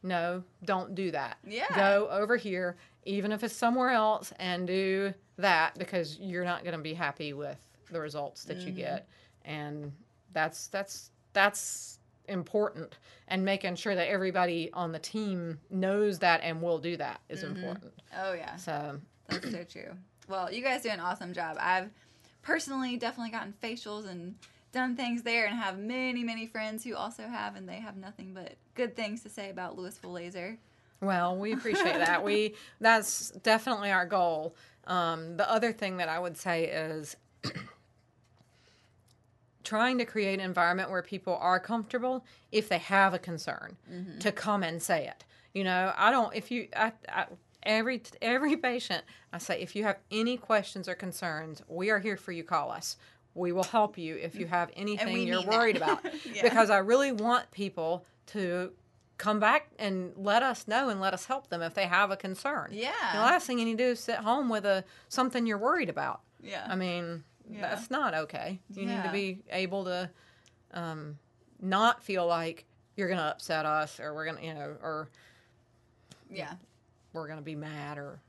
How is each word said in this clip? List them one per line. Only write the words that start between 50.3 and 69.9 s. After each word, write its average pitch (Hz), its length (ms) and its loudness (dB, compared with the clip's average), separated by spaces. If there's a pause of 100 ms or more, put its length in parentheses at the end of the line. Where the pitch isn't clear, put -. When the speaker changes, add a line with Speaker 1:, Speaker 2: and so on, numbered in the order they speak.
Speaker 1:
questions 202 500 0
or 185 80 -4
concerns, 160 720 -6
we 180 220 -2
are 214 100 4
here 196 180 -2
for - 140 -10
you. 165 120 -6
Call 165 280 0
us. - 260 -8 (360)
We 175 180 -2
will 185 120 2
help 208 340 4
you 160 180 -6
if - 200 -8
you 170 120 -6
have 170 280 2
anything 208 320 -2
Speaker 2:
And 190 60 0
we 240 120 2
Speaker 1:
you're 180 140 2
Speaker 2:
mean 185 100 -2
that. 220 80 6
Speaker 1:
worried 226 200 6
about." 160 280 2 (100)
Speaker 2:
<laughs> 262 180 -10
Yeah. 208 100 -2
Speaker 1:
Because 226 260 8
I 208 100 8
really 254 320 4
want 233 400 2
people 175 540 -2 (220)
to 185 440 -2 (460)
come 214 220 0
back 247 300 4 (100)
and 185 360 -2
let 202 280 4
us 254 240 -2
know 247 220 2
and 196 120 -2
let 190 120 2
us 185 120 -6
help 262 240 -4
them 170 140 -2
if 165 100 -4
they 196 140 2
have 190 240 4
a 196 60 -2
concern. 196 540 -4
Speaker 2:
Yeah. 226 200 -4 (220)
Speaker 1:
The 208 60 0
last 294 280 6
thing 247 100 0
you 233 80 2
need 226 140 0
to 247 60 4
do 247 60 4
is 233 80 -2
sit 233 180 -2
home 247 320 2
with 214 160 0
a, 190 180 4 (260)
something 254 380 2
you're 214 100 0
worried 254 320 2
about. 139 320 -4 (220)
Speaker 2:
Yeah. 185 260 -8
Speaker 1:
I 185 60 -2
mean, 175 480 -4 (260)
Speaker 2:
Yeah. 214 120 -10
Speaker 1:
that's - 280 -6
not 254 240 0
okay. 160 460 -4 (100)
You 196 160 -10
need - 40 -2
to - 40 -2 (120)
Speaker 2:
Yeah. 170 60 -2
Speaker 1:
be 196 280 -2 (100)
able 185 360 -2
to, 180 240 -2 (640)